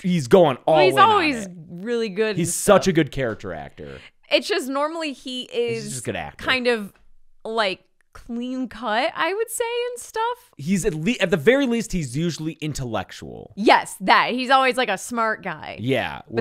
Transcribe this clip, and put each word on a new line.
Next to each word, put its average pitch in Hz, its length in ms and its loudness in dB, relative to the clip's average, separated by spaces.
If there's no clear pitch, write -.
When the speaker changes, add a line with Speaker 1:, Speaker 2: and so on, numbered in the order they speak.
Speaker 1:
he's 175 260 0
going 151 380 6
all 160 100 4
Speaker 2:
Well, 151 80 8
he's 127 120 6
Speaker 1:
in - 40 4
on 415 120 8
Speaker 2:
always 302 340 0
Speaker 1:
it. 180 60 -10
Speaker 2:
really 226 400 -4
good 208 260 -2
Speaker 1:
He's 170 140 0
Speaker 2:
and - 60 -2
Speaker 1:
such - 280 6
Speaker 2:
stuff. 190 60 0
Speaker 1:
a 180 40 4
good 151 200 4
character 110 400 -4
actor. 69 460 -14
Speaker 2:
It's 320 200 2
just 330 180 -2
normally 302 460 -4
he 254 300 -12
is 226 420 -4
Speaker 1:
He's 214 80 -10
just 123 100 -10
a - 40 -12
good 101 100 -4
actor. 76 260 -12
Speaker 2:
kind 254 240 0
of, 220 240 -2
like, 214 360 -2
clean 247 560 -8
cut, 226 440 -2
I 330 200 -2
would 440 180 -4
say, - 120 -4
and 480 80 -12
stuff. 466 560 -8
Speaker 1:
He's 180 300 -2
at 185 80 0
le-, 160 260 -2
at 185 120 0
the 196 60 2
very 254 300 4
least, 233 240 -2
he's 143 240 -4
usually 160 380 -2
intellectual. 107 1040 -8
Speaker 2:
Yes, 214 440 4
that. 190 300 4
He's 247 180 -2
always, 262 280 4
like, 254 120 0
a 190 80 -2
smart 226 460 -4
guy. 156 360 -10
Speaker 1:
Yeah, 104 480 -2
Speaker 2:
But - 140 -16